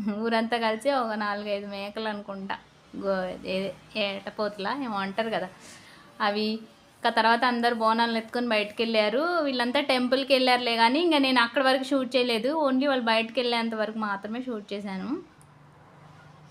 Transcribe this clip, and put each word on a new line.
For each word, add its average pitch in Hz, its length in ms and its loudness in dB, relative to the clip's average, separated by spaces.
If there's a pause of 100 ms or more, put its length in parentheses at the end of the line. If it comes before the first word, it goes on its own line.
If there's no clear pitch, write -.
(200)
ఊరంతా 233 380 0
కలిసి 226 340 0
ఒక 233 220 0
నాలుగైదు 208 540 -4
మేకలు 208 420 -6
అనుకుంటా, 196 480 -8 (400)
గో-, 190 480 -2
ఏ-, 190 260 -2 (240)
ఏటపోతలా 202 800 -4 (100)
ఏమో 220 160 -6
అంటారు 196 300 -2
కదా 185 180 -2 (760)
అవి. 214 300 0
ఇంకా - 580 -6
తర్వాత 233 360 4
అందరు 240 300 2
బోనాలను 226 420 2
ఎత్తుకొని 240 300 -4
బయటకు 214 340 0
వెళ్ళారు. 226 600 2
వీళ్ళంతా 254 400 0
టెంపుల్కి 262 520 2
వెళ్ళారులే 247 420 4
కానీ 233 240 4
ఇంకా 330 180 4
నేను 262 240 4
అక్కడి 262 240 2
వరకు 262 180 4
షూట్ 262 320 0
చేయలేదు, 254 540 0
only 262 180 2
వాళ్ళు 254 180 0
బయటకు 226 340 0
వెళ్ళేంత 233 360 0
వరకు 214 220 -2
మాత్రమే 208 440 -6
షూట్ 214 320 -8
చేశాను. 202 640 -8 (1120)